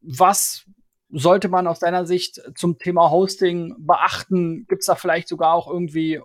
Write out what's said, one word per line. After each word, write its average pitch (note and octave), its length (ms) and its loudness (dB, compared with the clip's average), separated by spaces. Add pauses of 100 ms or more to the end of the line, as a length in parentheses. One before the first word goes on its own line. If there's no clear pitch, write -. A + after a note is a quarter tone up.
was F3+ 640 0 (480)
sollte F3+ 360 2
man F3+ 180 0
aus E3 120 -4
deiner F3+ 260 0
Sicht F3+ 360 -4 (140)
zum F3 220 -2
Thema E3+ 340 2
Hosting F3 680 0
beachten? E3+ 880 0
Gibt's F#3+ 160 -4
da F3+ 100 2
vielleicht E3+ 320 -2
sogar D#3+ 260 0
auch E3+ 160 0
irgendwie, D#3+ 560 -4